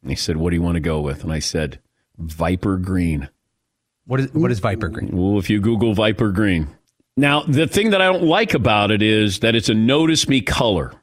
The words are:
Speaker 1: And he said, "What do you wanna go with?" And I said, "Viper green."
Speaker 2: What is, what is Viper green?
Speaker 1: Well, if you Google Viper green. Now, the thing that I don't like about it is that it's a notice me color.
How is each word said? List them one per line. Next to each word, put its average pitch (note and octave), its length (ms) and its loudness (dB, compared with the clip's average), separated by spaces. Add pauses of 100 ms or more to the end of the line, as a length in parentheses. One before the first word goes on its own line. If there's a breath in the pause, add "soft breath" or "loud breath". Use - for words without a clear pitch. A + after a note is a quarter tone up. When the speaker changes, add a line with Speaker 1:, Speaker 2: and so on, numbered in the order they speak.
Speaker 1:
And C2 80 -10
he C2+ 60 -4
said, E2 220 -4
"What E2+ 120 0
do F2 60 0
you E2 60 0
wanna E2+ 180 0
go D#2 200 -2
with?" C#2+ 220 -6
And E2 100 -6
I D#2 60 -4
said, D2+ 400 -6 (400)
"Viper E2 600 -4
green." F2 500 -2 (760)
Speaker 2:
What B2+ 140 -4
is, C3+ 160 -4
what D#3 160 0
is A#2 80 -2
Viper F#2+ 300 -4
green? D#2+ 240 -8
Speaker 1:
Well, G2 260 0
if F#2 100 -4
you G#2 120 2
Google A2 340 0
Viper G#2+ 380 0
green. F2+ 340 0 (500)
Now, C#3+ 280 2
the D3 240 2
thing G#3+ 220 0
that F#3+ 120 2
I F#3+ 40 4
don't F3+ 180 2
like G3 300 2
about G#2 360 2
it G#2+ 120 2
is G#2+ 360 2
that A2+ 160 2
it's A2+ 140 0
a A#2 60 2
notice D3 540 2
me C3+ 120 2
color. F#2+ 520 0 (100)